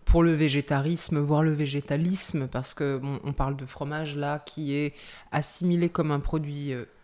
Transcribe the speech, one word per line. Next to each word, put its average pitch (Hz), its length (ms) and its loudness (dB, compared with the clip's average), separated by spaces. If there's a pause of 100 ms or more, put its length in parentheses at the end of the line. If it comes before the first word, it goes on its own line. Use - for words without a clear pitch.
pour 170 160 8
le 165 100 6
végétarisme, 147 880 2
voire 147 240 4
le 160 100 4
végétalisme, 147 960 0
parce 127 240 -6
que, 139 240 -2
bon, 139 260 -4
on 139 120 -4
parle 139 240 -2
de 135 80 -10
fromage 147 500 -6
là 147 220 -2
qui 143 340 -8
est 147 220 -2 (380)
assimilé 170 580 2
comme 156 220 0
un 143 80 0
produit, 143 520 -4
euh, 120 140 -6 (180)